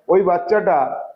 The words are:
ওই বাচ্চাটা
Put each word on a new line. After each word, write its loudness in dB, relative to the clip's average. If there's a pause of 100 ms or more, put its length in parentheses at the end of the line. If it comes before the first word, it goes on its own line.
ওই 4
বাচ্চাটা 0 (380)